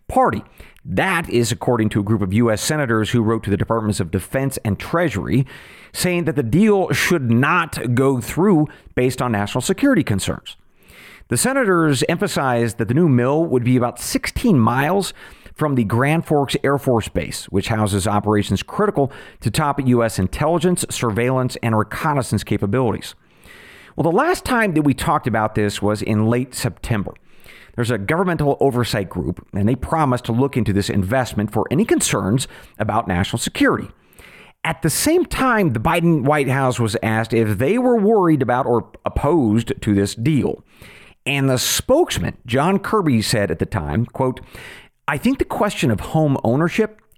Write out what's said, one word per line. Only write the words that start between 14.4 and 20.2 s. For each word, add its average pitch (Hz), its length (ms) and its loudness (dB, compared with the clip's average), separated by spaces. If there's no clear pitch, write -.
miles 139 540 0
from 147 200 -2
the 120 100 2
Grand 135 400 0
Forks 143 400 0
Air 139 140 2
Force 117 300 0
Base, - 380 -8
which - 220 -2
houses 104 380 0
operations 101 560 0
critical - 500 -2
to 120 100 -4
top 143 360 -2
U 120 160 4
S 110 160 -2
intelligence, 160 720 0